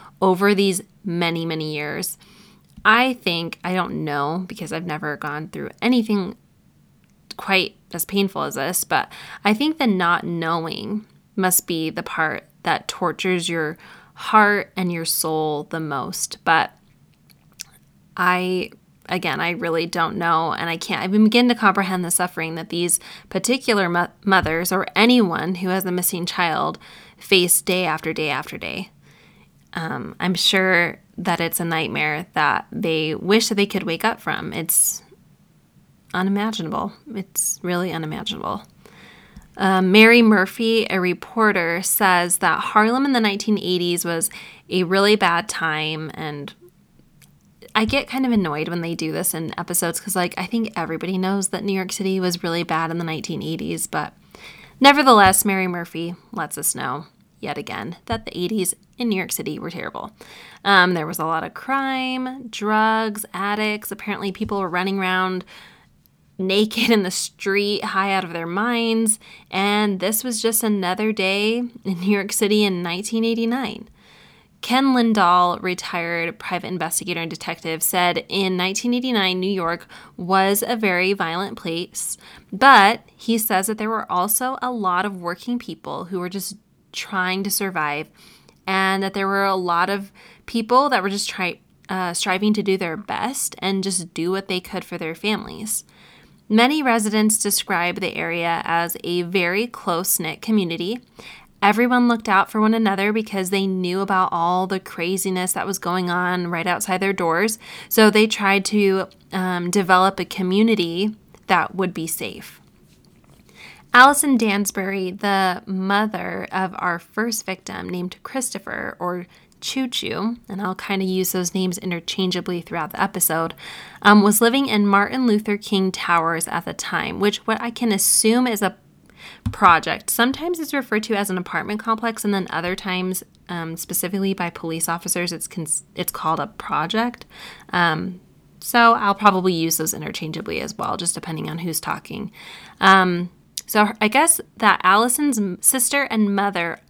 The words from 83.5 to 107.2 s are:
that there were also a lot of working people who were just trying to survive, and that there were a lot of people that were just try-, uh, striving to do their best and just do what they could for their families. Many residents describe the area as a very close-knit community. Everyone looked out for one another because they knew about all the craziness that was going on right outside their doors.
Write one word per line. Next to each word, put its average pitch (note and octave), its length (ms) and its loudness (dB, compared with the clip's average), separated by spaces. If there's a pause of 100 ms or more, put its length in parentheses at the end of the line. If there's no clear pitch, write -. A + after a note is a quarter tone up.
that A3 100 -4
there A3 140 -4
were A3 200 -6
also G#3+ 480 -2
a B3+ 120 -4
lot F#3+ 340 0
of G3 160 -8
working F#3 380 -4
people D#3+ 460 -10
who F3+ 140 -6
were F3+ 100 -6
just F#3 280 -8 (340)
trying F#3 520 -2
to F#3+ 80 -4
survive, D#3 580 -4 (560)
and F#3+ 380 2
that G3 100 -2
there G3 140 -2
were G3 180 2
a F#3+ 100 2
lot F3+ 340 0
of G3+ 220 -4 (360)
people A#3+ 420 4
that A3 140 2
were G3 60 0
just G3+ 200 -4
try-, F3 300 -4 (300)
uh, F#3 240 -4
striving G3 400 2
to G#3 100 0
do F#3+ 120 2
their E3+ 220 -4
best - 640 -6
and F#3+ 240 -2
just F3+ 320 -4
do E3+ 160 -2
what F#3+ 160 -4
they F#3 120 -2
could F#3 240 -10
for F3 140 -12
their E3 160 -8
families. G#3 720 -4 (680)
Many B3 320 4
residents G#3+ 560 2
describe F#3 640 -2
the F#3 160 -4
area E3+ 500 -2
as E3+ 380 0
a F3 200 -2
very F#3 440 0
close-knit F3 720 -4
community. F#3+ 580 0 (600)
Everyone A#3+ 460 4
looked A3+ 220 2
out G3 200 4
for G#3+ 120 0
one G#3+ 120 4
another G#3 380 2
because G#3 380 -2
they G3 180 0
knew F#3 320 -2
about G3 320 0
all F3+ 340 0
the F#3+ 140 -2
craziness F#3 720 -2
that F#3+ 140 -4
was F#3+ 100 -4
going F3+ 320 -2
on F3+ 380 0
right E3+ 180 -4
outside F#3 360 -2
their G3 120 0
doors. F#3+ 460 0 (300)